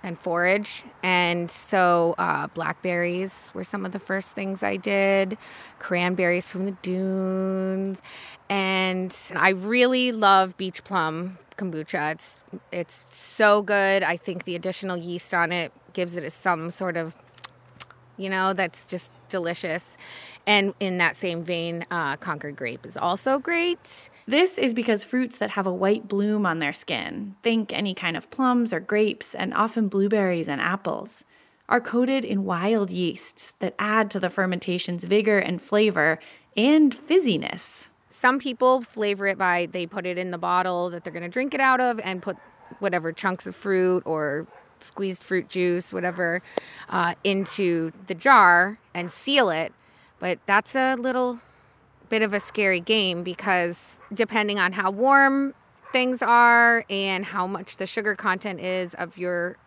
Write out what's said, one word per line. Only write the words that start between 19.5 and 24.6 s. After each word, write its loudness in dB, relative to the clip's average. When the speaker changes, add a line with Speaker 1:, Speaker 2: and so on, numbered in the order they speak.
Speaker 1:
And 4
in -2
that 2
same -4
vein, -4
uh, -2
Concord -8
grape -8
is -14
also 0
great. -4
Speaker 2:
This 4
is 2